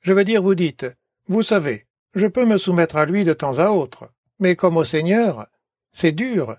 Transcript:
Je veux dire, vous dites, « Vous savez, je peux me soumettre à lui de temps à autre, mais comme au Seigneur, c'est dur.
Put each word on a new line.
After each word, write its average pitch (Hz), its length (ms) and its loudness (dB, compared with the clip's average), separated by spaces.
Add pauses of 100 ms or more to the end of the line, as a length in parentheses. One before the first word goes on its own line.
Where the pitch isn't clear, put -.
Je 185 120 0
veux 196 120 4
dire, 208 180 0
vous 196 120 2
dites, « 165 300 -4 (440)
Vous 214 140 0
savez, 147 440 -2 (280)
je 196 120 0
peux 247 180 0
me 220 140 4
soumettre 175 380 0
à 151 100 2
lui 190 180 0
de 165 80 2
temps 135 260 -4
à 185 120 2
autre, 170 400 -4 (280)
mais 185 160 2
comme 170 220 0
au 160 80 2
Seigneur, 165 600 0 (460)
c'est 160 200 0
dur. 160 460 -4